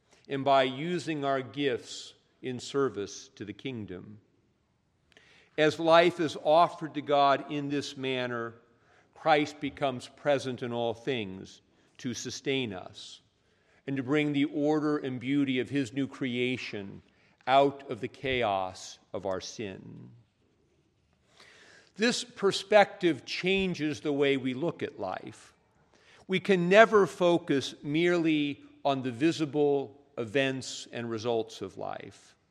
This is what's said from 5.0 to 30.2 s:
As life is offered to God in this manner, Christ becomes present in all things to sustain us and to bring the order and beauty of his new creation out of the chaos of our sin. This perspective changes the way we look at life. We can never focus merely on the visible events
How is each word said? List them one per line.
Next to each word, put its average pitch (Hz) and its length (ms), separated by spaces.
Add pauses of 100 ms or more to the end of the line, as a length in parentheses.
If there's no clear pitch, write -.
As 151 200
life 170 400
is 147 260
offered 156 500
to 147 80
God 139 480
in 147 180
this 143 280
manner, 123 580 (600)
Christ 151 460
becomes 135 480
present 131 540
in 120 100
all 117 220
things 98 640 (380)
to 120 160
sustain 131 580
us - 480 (640)
and 139 120
to 135 40
bring 147 300
the 139 140
order 151 500
and 131 240
beauty 135 400
of 110 80
his 127 240
new 135 140
creation 123 960 (440)
out 139 440
of 110 100
the 123 80
chaos 101 920 (140)
of 98 140
our 95 160
sin. - 640 (1900)
This 220 280
perspective 190 1000
changes 175 760
the 151 120
way 139 240
we 131 160
look 147 300
at - 180
life. - 540 (720)
We 185 120
can 185 280
never 214 380
focus 165 760
merely 160 800 (240)
on 139 160
the 127 100
visible 143 880 (200)
events 131 720